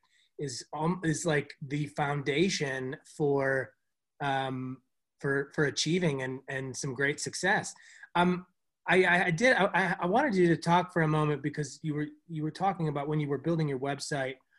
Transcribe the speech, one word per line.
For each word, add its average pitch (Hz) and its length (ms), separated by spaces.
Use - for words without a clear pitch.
is, 131 260
um, 165 300
is, 160 220
like, 147 340
the 147 280
foundation 143 1080
for, 135 540
um, 131 580
for, 139 340
for 160 100
achieving 156 580
and, 131 260
and 135 280
some 131 180
great 139 260
success. - 540
Um, 180 320
I, 180 160
I, 175 220
I 180 40
did, 202 260
I, 180 180
I, 180 260
I 175 60
wanted 233 280
you 180 140
to 165 80
talk 175 360
for 170 100
a 156 60
moment 151 340
because 147 400
you 151 120
were, 151 120
you 156 160
were 156 80
talking 180 380
about 143 200
when 151 120
you 143 80
were 143 100
building 160 300
your 139 100
website, 139 580